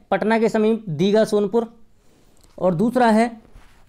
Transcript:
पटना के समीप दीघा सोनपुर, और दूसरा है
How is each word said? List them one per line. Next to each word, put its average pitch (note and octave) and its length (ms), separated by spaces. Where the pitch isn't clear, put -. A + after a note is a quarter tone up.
पटना G3+ 280
के A3 100
समीप A3 400
दीघा G3 340
सोनपुर, G#3+ 560
और F3+ 180
दूसरा A#3+ 320
है A3+ 340